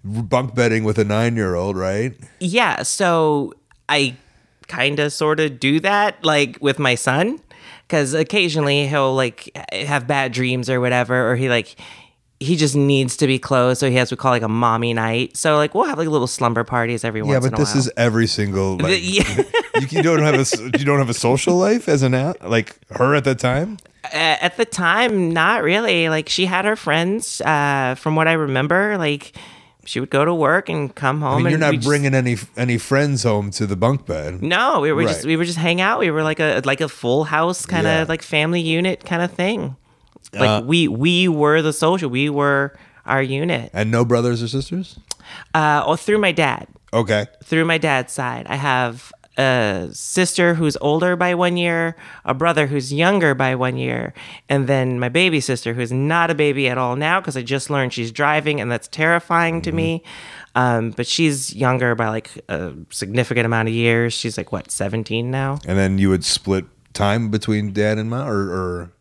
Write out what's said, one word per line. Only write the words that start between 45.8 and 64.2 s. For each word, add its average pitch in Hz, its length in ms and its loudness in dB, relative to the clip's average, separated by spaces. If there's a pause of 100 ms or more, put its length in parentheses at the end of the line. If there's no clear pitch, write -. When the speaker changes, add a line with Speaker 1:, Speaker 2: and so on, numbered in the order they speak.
Speaker 2:
oh, 156 100 2
through 214 220 0
my 196 140 2
dad. 147 340 -2 (260)
Speaker 1:
Okay. 107 340 2 (180)
Speaker 2:
Through 160 220 0
my 165 120 0
dad's 139 340 -2
side. 123 360 -6
I 120 80 -6
have 127 560 -2 (240)
a 110 560 0
sister 175 600 0
who's 160 260 0
older 165 360 2
by 180 180 0
one 175 220 0
year, 170 400 -2 (280)
a - 100 -2
brother 156 340 0
who's 135 240 -4
younger 165 420 4
by 131 220 0
one 127 200 -2
year, 123 380 -4 (340)
and 139 200 2
then 131 320 2
my 123 80 -2
baby 160 320 2
sister, 117 340 -4
who's 120 160 -4
not 156 400 0
a 160 60 0
baby 143 320 2
at 123 100 -2
all 123 160 0
now, 156 260 0
'cause 139 160 -6
I 127 60 -4
just 131 260 -4
learned 135 240 0
she's 113 200 -6
driving, 147 480 0
and 113 100 -4
that's 120 160 -4
terrifying 165 760 0
to 165 80 -4
Speaker 1:
Mm-hmm. 160 60 -2
Speaker 2:
me. 165 260 -2 (520)
Um, 117 380 2
but 120 160 -4
she's 147 460 0
younger 123 420 2
by, 113 140 0
like, 110 200 -6 (180)
a 85 240 -6 (180)
significant 117 540 -2
amount 113 240 0
of 113 60 -2
years. 117 400 2
She's, - 240 -6